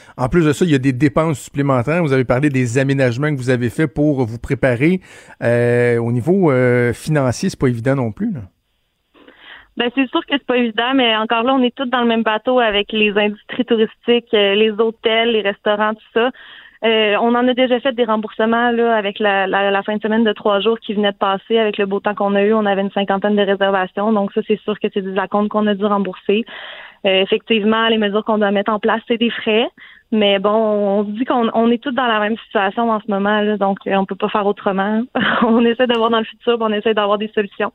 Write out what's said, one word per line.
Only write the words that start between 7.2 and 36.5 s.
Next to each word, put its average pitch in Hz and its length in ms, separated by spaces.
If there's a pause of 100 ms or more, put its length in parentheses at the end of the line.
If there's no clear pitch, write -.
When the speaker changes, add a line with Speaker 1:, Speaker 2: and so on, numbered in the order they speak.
Speaker 1:
c'est - 100
pas 143 80
évident 123 280
non 120 180
plus, 226 180
là. 143 100 (1400)
Speaker 2:
Ben, 240 180
c'est 262 140
sûr 330 160
que - 80
c'est 285 120
pas 254 120
évident, 233 380
mais 233 200
encore 226 280
là, 262 120
on 262 80
est 240 120
tous 269 100
dans 247 160
le 233 60
même 226 160
bateau 220 360
avec 208 320
les 214 260
industries 214 480
touristiques, 233 680
euh, 202 200
les 220 180
hôtels, 226 600
les 220 100
restaurants, 208 540
tout 220 60 (120)
ça. 233 160 (540)
Euh, 220 380
on 233 140
en 247 120
a 247 60
déjà 247 260
fait 262 140
des 233 120
remboursements, 220 680
là, 233 240
avec 202 240
la, 196 260
la, 196 240
la 196 140
fin 214 140
de 214 40
semaine 220 220
de 208 100
trois 202 280
jours 226 180
qui - 160
venait 202 160
de 202 60
passer, 202 420
avec 214 180
le 202 80
beau 196 140
temps 208 160
qu'on 202 180
a 202 100
eu, 208 100
on 214 120
avait 196 160
une 196 100
cinquantaine 196 440
de 208 80
réservations. 196 680
Donc 202 220
ça, 220 140
c'est 208 140
sûr 208 180
que - 140
c'est 208 100
des 190 160
acomptes 202 300
qu'on 208 180
a 208 80
dû 196 100
rembourser. 202 580 (640)
Euh, 190 160
effectivement, 220 680
les 226 120
mesures 208 260
qu'on 214 140
doit 202 120
mettre 202 200
en 208 80
place, 220 280
c'est 233 120
des 233 100
frais. 226 380 (440)
Mais 202 280
bon, 196 100
on 208 560
se 208 60
dit 214 140
qu'on, 240 280
on 226 180
est 240 100
tous 285 100
dans 247 160
la 220 120
même 208 160 (100)
situation 220 440
en 220 100
ce - 100
moment, 202 320
là, 208 160
donc, 196 200 (100)
euh, 196 80
on 190 100
peut 196 100
pas 208 140
faire 208 160
autrement. 202 580 (120)
<laughs> 233 280
On 233 200
essaie 233 240
de 240 100
voir 226 120
dans 226 100
le 220 60
futur, - 320